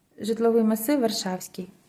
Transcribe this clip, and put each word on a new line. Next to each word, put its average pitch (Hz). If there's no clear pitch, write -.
Житловий 226
масив 220
Варшавський. 190